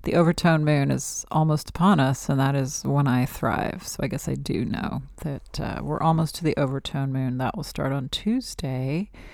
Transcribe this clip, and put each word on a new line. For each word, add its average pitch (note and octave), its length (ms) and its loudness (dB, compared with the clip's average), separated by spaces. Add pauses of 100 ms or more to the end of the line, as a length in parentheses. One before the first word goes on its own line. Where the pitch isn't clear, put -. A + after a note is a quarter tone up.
the - 120 -2
overtone E3 500 4
moon C#3+ 260 4
is - 400 -4
almost D#3 380 2
upon F3 320 4
us, C3 280 0
and C#3 120 2
that C3+ 140 2
is C3+ 300 -2
when C#3+ 220 4
I B2+ 200 2
thrive. - 600 -4
So - 160 -10
I - 60 -2
guess - 200 -4
I C#3 60 -2
do - 300 -2
know - 380 -4 (200)
that, - 380 -8
uh, - 220 -6
we're D3 180 -4
almost D#3+ 360 2
to - 80 -10
the D#3 120 2
overtone C#3 560 -2
moon. C3 260 -2
That B2+ 180 -2
will D#3 80 -6
start C#3 280 -4
on C#3 160 -2
Tuesday, D#3+ 1000 -2 (240)